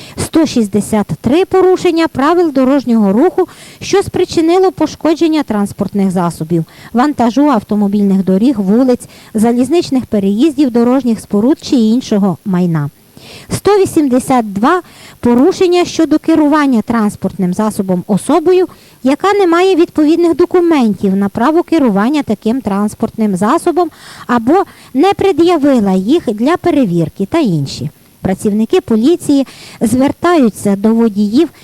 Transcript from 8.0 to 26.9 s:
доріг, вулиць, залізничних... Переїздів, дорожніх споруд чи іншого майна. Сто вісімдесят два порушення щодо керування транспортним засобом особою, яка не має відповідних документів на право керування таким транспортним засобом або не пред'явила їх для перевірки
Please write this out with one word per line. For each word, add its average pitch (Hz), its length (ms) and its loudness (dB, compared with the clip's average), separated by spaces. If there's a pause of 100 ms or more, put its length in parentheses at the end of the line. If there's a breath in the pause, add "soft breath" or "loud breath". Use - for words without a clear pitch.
доріг, 208 340 0
вулиць, 240 480 0 (260 loud breath)
залізничних... 254 720 0
Переїздів, 233 640 0
дорожніх 240 480 0
споруд 233 420 0
чи - 140 -2
іншого 220 680 0
майна. 175 440 -2 (600 loud breath)
Сто - 300 0
вісімдесят 254 760 0
два 294 280 0 (380 loud breath)
порушення 349 640 2
щодо 311 340 0
керування 294 640 2
транспортним 196 720 -4
засобом 190 540 -2
особою, 330 600 0 (360 loud breath)
яка 294 300 0
не 403 140 2
має 359 280 2
відповідних 330 600 2
документів 262 800 2
на 202 140 0
право 311 340 0
керування 254 600 0
таким 226 380 -4
транспортним 208 720 -2
засобом 302 540 0 (380 loud breath)
або 247 360 0 (300 loud breath)
не 370 200 2
пред'явила 294 800 2
їх 202 340 0
для 240 320 -2
перевірки 196 680 -2